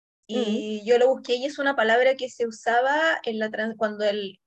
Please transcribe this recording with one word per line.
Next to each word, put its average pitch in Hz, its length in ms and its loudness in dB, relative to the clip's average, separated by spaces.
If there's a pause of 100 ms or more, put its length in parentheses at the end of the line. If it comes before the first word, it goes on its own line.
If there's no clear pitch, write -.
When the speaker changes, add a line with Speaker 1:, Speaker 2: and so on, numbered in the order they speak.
(260)
Speaker 1:
y 214 580 -4
Speaker 2:
Mm. 202 40 -12
Speaker 1:
yo 240 100 6
lo 247 120 6
busqué 254 260 -2
y 247 100 -2
es 294 140 -6
una 277 160 0
palabra 240 400 4
que 262 140 -8
se 240 180 -4
usaba 262 760 0
en 220 160 -4
la 220 100 -2
tran-, 220 260 -6
cuando 214 300 -2
el, 202 420 -4